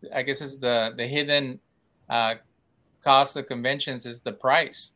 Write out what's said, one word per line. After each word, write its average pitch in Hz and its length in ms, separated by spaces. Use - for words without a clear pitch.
I 135 80
guess 135 180
is 135 180
the, 120 380
the 120 100
hidden, 143 520
uh, 113 280
cost 139 340
of 139 100
conventions 127 600
is 120 160
the 117 100
price. 139 640